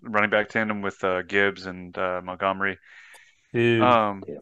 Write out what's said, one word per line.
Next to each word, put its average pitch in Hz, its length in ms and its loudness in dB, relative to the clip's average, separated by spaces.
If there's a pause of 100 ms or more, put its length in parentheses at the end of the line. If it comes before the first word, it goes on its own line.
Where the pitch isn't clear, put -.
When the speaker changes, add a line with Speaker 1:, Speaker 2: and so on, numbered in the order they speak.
Speaker 1:
running 107 280 0
back 104 200 2
tandem 107 320 -2
with, 98 200 -6
uh, 92 200 0
Gibbs 98 440 0
and, 90 300 -12
uh, 92 260 -4
Montgomery. 95 560 -2 (760)
Speaker 2:
Dude. 117 280 4
Speaker 1:
Um, 107 460 4
Speaker 3:
Yeah. 71 140 -10